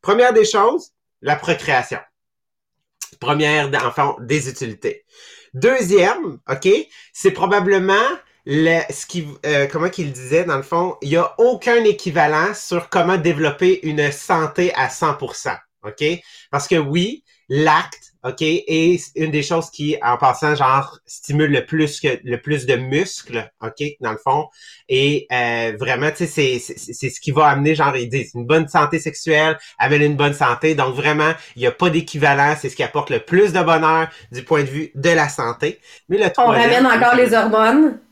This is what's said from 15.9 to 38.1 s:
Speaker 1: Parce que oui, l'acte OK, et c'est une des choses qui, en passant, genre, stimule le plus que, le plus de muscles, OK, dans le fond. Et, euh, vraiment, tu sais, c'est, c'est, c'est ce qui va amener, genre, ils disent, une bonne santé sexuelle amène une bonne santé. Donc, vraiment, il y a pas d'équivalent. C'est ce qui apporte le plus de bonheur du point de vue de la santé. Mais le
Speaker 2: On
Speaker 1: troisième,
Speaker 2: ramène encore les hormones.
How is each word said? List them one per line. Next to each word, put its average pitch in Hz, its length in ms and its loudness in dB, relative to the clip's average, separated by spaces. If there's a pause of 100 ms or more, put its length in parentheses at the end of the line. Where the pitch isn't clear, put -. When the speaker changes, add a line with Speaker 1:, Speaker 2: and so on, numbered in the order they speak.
Speaker 1:
Parce - 160 -4
que 175 100 2
oui, 170 480 -2 (240)
l'acte 156 600 0 (160)
OK, 127 180 -6
et 165 560 0
c'est - 220 -10
une 156 100 -2
des 147 120 -2
choses 160 280 -4
qui, 147 320 -4
en 120 140 0
passant, 143 380 0
genre, 135 520 0
stimule 147 440 -2
le 131 140 0
plus 156 360 -2
que, 135 220 -2
le 120 180 -6
plus 143 260 -4
de 127 100 2
muscles, 127 720 -6 (120)
OK, 113 200 -10 (180)
dans 113 120 -4
le 110 60 -8
fond. 135 300 -2 (400)
Et, 139 440 0
euh, 117 460 -2
vraiment, 127 320 -2
tu 170 160 -4
sais, - 0 -
c'est, 131 320 -2
c'est, - 340 -14
c'est 123 180 -8
ce - 100 -18
qui 156 100 -6
va 151 160 4
amener, 143 280 2
genre, 143 220 0
ils 120 120 -6
disent, 123 260 -6
une 120 120 -8
bonne 156 220 2
santé 156 300 0
sexuelle 156 600 0 (200)
amène 143 240 2
une 147 140 2
bonne 143 180 0
santé. 143 400 0
Donc, 131 200 -2
vraiment, 151 380 0 (240)
il 120 60 -6
y 123 40 2
a 120 60 2
pas 180 180 0
d'équivalent. 147 680 2
C'est 135 80 -8
ce - 80 -10
qui 139 60 -4
apporte 139 280 -4
le 117 100 -2
plus 190 320 2
de 175 100 2
bonheur 160 460 2 (240)
du 127 100 -12
point 147 200 0
de 135 60 -2
vue 147 260 -8
de 139 160 0
la 156 180 2
santé. 143 520 -4 (280)
Mais 190 100 0
le 208 80 2
Speaker 2:
On - 40 2
Speaker 1:
troisième, 240 540 4
Speaker 2:
ramène - 20 6
encore 240 280 4
les 247 200 4
hormones. 226 640 4 (140)